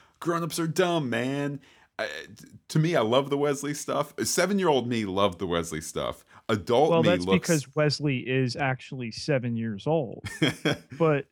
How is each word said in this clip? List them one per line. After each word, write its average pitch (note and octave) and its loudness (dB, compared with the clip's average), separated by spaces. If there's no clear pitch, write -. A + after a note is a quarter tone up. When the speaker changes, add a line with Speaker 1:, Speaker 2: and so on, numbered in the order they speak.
Speaker 1:
grown-ups E3+ -2
are E3 -2
dumb, E3 0
man." C3+ -2
I, A2 -2
t-, D#2+ -12
to - 0
me, E3 2
I C#3 4
love B2+ 4
the C#3+ 0
Wesley C#3+ 0
stuff. C#3+ -4
Seven-year-old F3 2
me A#2 0
loved F#2+ 2
the G2 -2
Wesley E2 -2
stuff. C2+ -6
Adult A#2 4
Speaker 2:
Well, E3 4
Speaker 1:
me - 4
Speaker 2:
that's F3+ 2
Speaker 1:
looks - 2
Speaker 2:
because D#3 0
Wesley D3 0
is B2+ 0
actually C3 -4
seven A#2+ -2
years A2+ -6
old. D3+ -2
Speaker 1:
<laughs> - -2
Speaker 2:
But D3+ 2